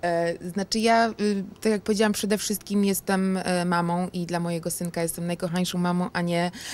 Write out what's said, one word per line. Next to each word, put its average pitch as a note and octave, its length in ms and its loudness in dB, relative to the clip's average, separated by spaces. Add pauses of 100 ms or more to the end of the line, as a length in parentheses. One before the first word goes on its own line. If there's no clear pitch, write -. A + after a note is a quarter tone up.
E, E3+ 460 0
znaczy G3 300 -2
ja, A3+ 300 4 (120)
y, G3+ 220 0 (180)
tak A3 100 2
jak G#3 100 0
powiedziałam, G#3+ 320 2
przede G#3 240 0
wszystkim G3+ 480 0
jestem, F#3+ 580 2
e, F3+ 220 0
mamą F3 480 2
i F3 120 -4
dla E3+ 140 -2
mojego E3+ 320 -2
synka E3+ 300 -4
jestem E3+ 260 -4
najkochańszą F3 500 -2
mamą, F3 360 0
a F3 80 -2
nie, F3 300 0 (220)